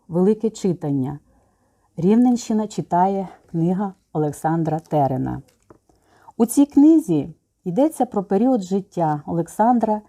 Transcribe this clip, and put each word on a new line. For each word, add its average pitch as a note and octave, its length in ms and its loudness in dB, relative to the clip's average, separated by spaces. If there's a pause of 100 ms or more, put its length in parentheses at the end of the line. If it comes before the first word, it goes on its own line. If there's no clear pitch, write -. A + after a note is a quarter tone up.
«Велике G#3+ 420 0
читання». C#3+ 680 -4 (800)
Рівненщина A3 680 2
читає, F#3+ 640 -2 (220)
книга F3+ 440 -2 (180)
Олександра D#3 680 -2
Терена. C3 640 -2 (920)
У A3+ 100 2
цій C#4+ 200 2
книзі C#4+ 680 4 (300)
йдеться A#3+ 420 -2
про G#3 180 -4
період A3+ 380 0
життя E3+ 640 -4
Олександра G#3+ 840 0